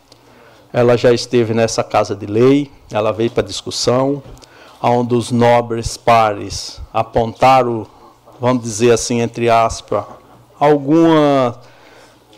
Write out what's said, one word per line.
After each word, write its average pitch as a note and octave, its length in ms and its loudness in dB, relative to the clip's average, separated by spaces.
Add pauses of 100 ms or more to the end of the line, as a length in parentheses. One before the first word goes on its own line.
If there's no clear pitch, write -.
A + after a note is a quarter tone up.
(720)
Ela A#2+ 240 2
já B2 160 2
esteve A#2 400 0
nessa A2+ 320 -2
Casa G#2+ 320 -2
de G#2 80 -12
Lei, C3 460 2 (200)
ela G#2+ 220 -2
veio A2+ 180 -2
pra - 120 -4
discussão, C3 800 -4 (600)
onde A#2+ 300 0
os A#2 160 -2
nobres A#2 680 0
pares G#2+ 840 -2 (100)
apontaram, A#2+ 920 0 (540)
vamos B2 240 -2
dizer A#2 260 0
assim, A#2 300 0
entre A#2 280 -4
aspas, A2+ 560 -2 (540)
alguma D3 1000 2 (800)